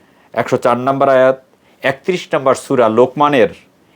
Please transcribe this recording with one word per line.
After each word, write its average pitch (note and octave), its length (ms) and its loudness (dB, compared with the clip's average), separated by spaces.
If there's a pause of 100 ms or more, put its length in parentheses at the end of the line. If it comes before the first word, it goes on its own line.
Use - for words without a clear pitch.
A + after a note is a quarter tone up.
(340)
একশো A2+ 240 -2
চার A#2+ 200 0
নম্বর C#3 320 -2
আয়াত, C3 340 2 (380)
একত্রিশ C#3 540 -4
নম্বর C3+ 200 0
সূরা B2 340 0
লোকমানের B2+ 600 2 (460)